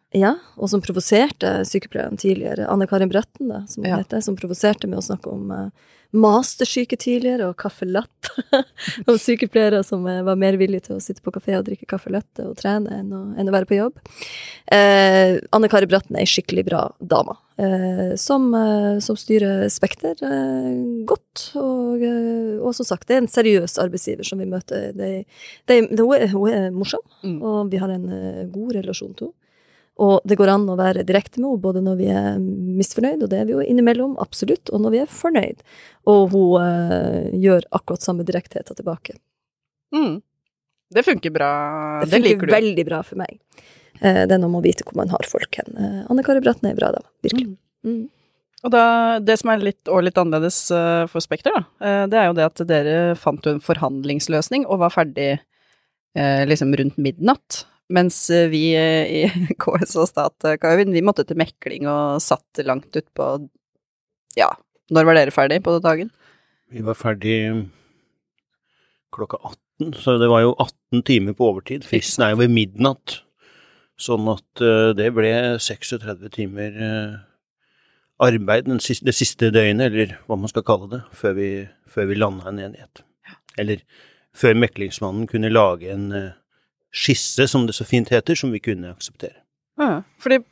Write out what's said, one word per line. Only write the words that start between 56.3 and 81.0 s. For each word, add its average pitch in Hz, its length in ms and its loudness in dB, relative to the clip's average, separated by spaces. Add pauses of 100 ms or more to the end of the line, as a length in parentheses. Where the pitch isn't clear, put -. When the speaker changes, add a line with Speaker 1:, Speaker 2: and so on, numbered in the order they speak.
Speaker 2:
liksom 143 280 2
rundt 139 220 -2
midnatt, - 720 -2 (240)
mens, 180 280 2 (120)
eh, 170 180 6
vi, 160 260 2
eh, 160 520 2
i 180 280 -2
<laughs> - 40 -10
K - 240 0
S - 140 -4
og 165 120 2
Stat, 147 260 -2 (100)
eh, 156 120 0
Kai 165 200 2
Øyvind, 196 160 2
vi 165 100 2
måtte 196 240 0
til 165 100 -6
mekling 160 500 -6
og 147 360 -2
satt - 420 -2
langt 135 320 -4
ut 156 180 -6
på, 139 340 -4 (880)
ja, 110 140 2 (400)
når 160 140 4
var 165 100 6
dere 143 160 4
ferdig 147 320 0
på 170 180 0
dagen? 170 300 0 (640)
Speaker 3:
Vi 117 100 -10
var 110 120 -4
ferdig 110 720 -4 (1400)
klokka - 300 -8
atten, - 520 -10
så 123 260 0
det 117 100 4
var 117 140 6
jo 123 140 4
atten - 440 -2
timer 104 320 2
på 120 160 2
overtid. 123 320 -6
Speaker 2:
Ikke - 140 -4
Speaker 3:
Fristen - 280 -2
er 107 100 2
jo 113 100 2
ved 120 100 4
midnatt. 110 640 -2 (840)
Sånn 110 300 -2
at, - 320 -8
eh, 113 320 4
det 104 180 0
ble 113 200 2 (260)
seksogtredve 107 720 -10
timer, 104 460 -8
eh, 110 380 -6 (1040)
arbeid 113 460 2
den 127 140 0
sis-, - 220 -6
det 127 120 0
siste - 360 0
døgnet, 110 400 2
eller 104 240 -2 (120)
hva 110 120 -4
man 101 100 -6
skal 113 140 -4
kalle 98 280 0
det, 120 120 -10 (100)